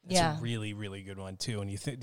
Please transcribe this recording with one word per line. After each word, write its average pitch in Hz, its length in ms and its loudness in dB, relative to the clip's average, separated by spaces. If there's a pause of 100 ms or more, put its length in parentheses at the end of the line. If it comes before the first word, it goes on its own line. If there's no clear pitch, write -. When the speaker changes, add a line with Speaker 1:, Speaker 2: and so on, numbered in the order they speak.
Speaker 1:
That's 180 160 6
Speaker 2:
Yeah. 160 180 6
Speaker 1:
a 156 40 -4
really, 110 320 0
really 101 280 -6
good 98 160 -10
one 95 200 -8
too. 107 240 -2
And 98 100 -2
you 101 80 -4
th-, 131 240 -4